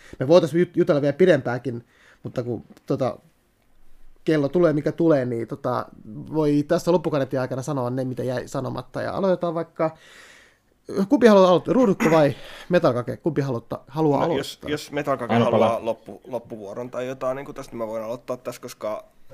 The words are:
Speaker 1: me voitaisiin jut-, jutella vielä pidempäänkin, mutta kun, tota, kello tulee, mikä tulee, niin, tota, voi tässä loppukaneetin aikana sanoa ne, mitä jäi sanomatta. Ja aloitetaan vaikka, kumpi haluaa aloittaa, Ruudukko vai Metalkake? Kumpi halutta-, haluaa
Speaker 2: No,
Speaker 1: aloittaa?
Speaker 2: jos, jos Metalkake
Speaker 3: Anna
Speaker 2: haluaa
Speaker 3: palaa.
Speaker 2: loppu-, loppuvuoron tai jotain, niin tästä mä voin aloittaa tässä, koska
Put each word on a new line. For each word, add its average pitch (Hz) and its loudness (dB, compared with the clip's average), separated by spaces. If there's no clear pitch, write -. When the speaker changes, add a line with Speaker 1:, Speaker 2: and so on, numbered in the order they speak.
Speaker 1:
me 131 -4
voitaisiin 165 6
jut-, 175 -2
jutella 170 2
vielä 143 2
pidempäänkin, 127 2
mutta 123 -6
kun, 117 -6
tota, 131 -2
kello 151 2
tulee, 170 4
mikä 151 0
tulee, 151 2
niin, 117 -4
tota, 123 -4
voi 147 2
tässä 170 0
loppukaneetin 147 0
aikana 127 -4
sanoa 131 -4
ne, 131 -4
mitä 123 -6
jäi 123 -6
sanomatta. 127 -8
Ja 113 -6
aloitetaan 175 0
vaikka, 165 -4
kumpi 254 6
haluaa 196 8
aloittaa, 165 2
Ruudukko 190 2
vai 147 4
Metalkake? 123 0
Kumpi 151 -2
halutta-, 131 -6
haluaa 147 0
Speaker 2:
No, - 0
Speaker 1:
aloittaa? 143 -6
Speaker 2:
jos, 147 -4
jos - -18
Metalkake 135 -4
Speaker 3:
Anna 117 4
Speaker 2:
haluaa 113 4
Speaker 3:
palaa. 110 -2
Speaker 2:
loppu-, 110 -6
loppuvuoron 117 -10
tai 127 -6
jotain, 131 -6
niin 143 -12
tästä 135 -14
mä 117 -6
voin 110 -8
aloittaa 123 -10
tässä, 123 -12
koska 107 -10